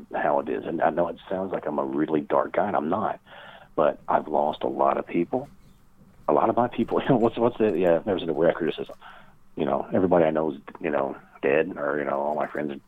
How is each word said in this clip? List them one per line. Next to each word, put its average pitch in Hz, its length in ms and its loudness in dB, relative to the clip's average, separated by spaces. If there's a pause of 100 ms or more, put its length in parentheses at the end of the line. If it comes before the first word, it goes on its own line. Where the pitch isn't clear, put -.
(140)
how 73 260 2
it - 80 -6
is." - 160 -4
And 80 160 -4
I - 100 4
know 85 180 0
it 85 80 -8 (120)
sounds 95 240 -4
like 82 140 -4
I'm 76 120 -4
a 71 60 0
really 76 380 0
dark 71 300 0
guy, 90 160 0
and 95 80 -2
I'm 76 120 -2
not. 95 320 -2 (560)
But 73 220 2 (100)
I've 80 200 0
lost 76 340 0
a 67 60 0
lot 69 280 2
of 73 100 -4
people. 127 420 -2 (800)
A 76 40 4
lot 76 160 4
of 107 80 0
my 117 120 2
people, 92 340 -2
<laughs> - 0 -
you - 80 -6
know, 135 60 6
what's, 110 200 2
what's 117 220 0
the, 107 200 2
yeah, 87 200 4
there's 87 240 -2
a 85 40 -6
direct 78 320 2
criticism. 76 360 -4 (600)
You 76 100 -2
know, 67 260 0
everybody 90 320 4
I 78 60 2
know 78 220 0
is, 69 60 -10 (220)
you 90 80 -4
know, 69 260 -2 (280)
dead, 78 340 2
or, 71 220 -2
you 71 60 -2
know, 69 140 -2
all 73 160 -2
my 73 120 -2
friends 73 260 -6
are 67 140 -12